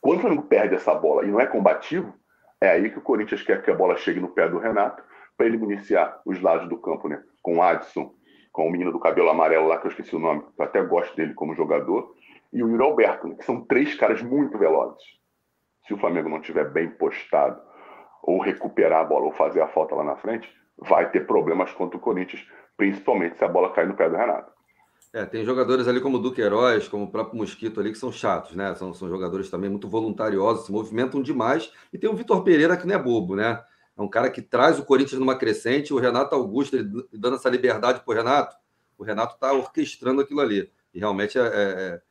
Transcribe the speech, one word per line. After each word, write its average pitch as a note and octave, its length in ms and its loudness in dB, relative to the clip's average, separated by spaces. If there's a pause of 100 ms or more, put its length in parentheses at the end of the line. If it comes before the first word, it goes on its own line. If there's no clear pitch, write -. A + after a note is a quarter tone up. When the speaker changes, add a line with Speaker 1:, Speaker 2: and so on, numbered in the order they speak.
Speaker 1:
Quando D#3 160 4
o G3+ 40 -2
Flamengo F3 220 2
perde G2+ 320 4
essa - 200 2
bola D2+ 300 2
e G2+ 60 -2
não G#2 80 2
é C3 60 4
combativo, G2+ 680 0 (480)
é G2 80 6
aí F2+ 200 4
que - 80 -12
o - 40 -12
Corinthians G#2+ 400 -2
quer - 200 0
que - 80 0
a F#2 60 4
bola F2+ 220 4
chegue F2+ 220 -2
no F2+ 100 -4
pé E2+ 180 2
do F2 100 -2
Renato, A2 460 -2 (340)
pra A#2 100 4
ele A2+ 100 2
iniciar G2+ 680 0
os F2+ 160 -4
lados E2+ 280 0
do E2+ 80 -6
campo, D#2+ 320 -6
né? D2 120 -8 (200)
Com E2+ 160 -2
o E2+ 40 4
Adson, E2 540 -2 (380)
com D#2+ 120 -2
o E2 60 0
menino F2 180 -2
do - 120 -4
cabelo E2+ 280 4
amarelo D#2+ 380 4
lá, E2 100 2
que - 100 -6
eu E2 40 -4
esqueci - 240 -12
o D#2+ 40 -2
nome, D#2 240 -2
que - 180 -10
eu D2 40 0
até G2 160 -2
gosto E2 320 0
dele D#2 200 -4
como D#2+ 220 -6
jogador, D#2+ 600 -2 (380)
e A#2+ 100 -2
o A2+ 60 0
Yuri A2+ 140 2
Alberto, G#2 440 2
né? - 80 -10
Que - 80 -20
são A#2 220 -4
três C#3+ 300 2
caras A2 260 2
muito B2+ 360 -2
velozes. D#2 460 2 (800)
Se - 80 -6
o G2+ 40 -8
Flamengo E2+ 320 -2
não D#2 100 -6
tiver D#2 320 -4
bem E2 180 -2
postado, C#2+ 720 0 (600)
ou F#2 160 2
recuperar D#2+ 640 2
a - 20 2
bola, D2+ 220 0
ou D#2 80 -2
fazer D2+ 280 2
a D2 60 2
falta - 260 -2
lá D2+ 100 -2
na C#2+ 120 -2
frente, A2+ 340 -8 (280)
vai E2+ 320 4
ter - 180 0
problemas F2+ 460 2
contra F2+ 240 -6
o - 20 -10
Corinthians, - 480 -4 (300)
principalmente G2 600 0
se - 60 0
a F#2+ 40 2
bola F2+ 260 2
cair E2+ 140 2
no G2 80 -6
pé E2 140 2
do E2 60 -2
Renato. F2+ 360 -2 (640)
Speaker 2:
É, G#2+ 120 -6
tem A2+ 200 -6
jogadores B2+ 420 2
ali B2 140 2
como C3 160 0
o - 20 0
Duqueiroz, A2+ 680 2
como G#2 160 -6
o F#2+ 80 -10
próprio A2 260 -6
Mosquito G#2+ 420 -8
ali, G#2 120 -2
que G#2+ 60 -12
são B2+ 140 -8
chatos, F2+ 440 -4
né? F#2+ 200 -6
São, F#2 180 -10
são F2 160 -10
jogadores F#2 400 -6
também F#2+ 200 -6
muito G2+ 180 -6
voluntariosos, G#2+ 800 -2
se F#2+ 60 -12
movimentam A2+ 500 -4
demais. C3 500 -2 (200)
E F#3 60 -14
tem G#3+ 120 -2
o A3 60 -2
Vitor G#3+ 280 0
Pereira, E3 320 6
que F3 120 -6
não G3 80 0
é - 20 2
bobo, G#2+ 380 0
né? A2 260 -2 (360)
É G2+ 40 -8
um G#2 80 -6
cara A#2+ 200 2
que B2 120 -10
traz C#3 360 4
o C#3 60 -6
Corinthians C3 380 2
numa C3 160 0
crescente, B2 560 -2
o C3+ 40 2
Renato B2 380 0
Augusto, B2+ 400 -2
ele A#2 80 0
d-, G#2+ 300 -8
dando A#2+ 240 -2
essa - 120 0
liberdade B2 520 0
pro B2 120 -4
Renato, B2 400 0 (440)
o G2+ 60 -16
Renato A2 360 -4
tá C3+ 140 0
orquestrando C3 680 -2
aquilo C#3+ 220 -2
ali. G#2 280 -2 (240)
E F2+ 60 -14
realmente G#2 400 -2
é, B2 40 4
é, A#2 100 2
é. F#2+ 580 -4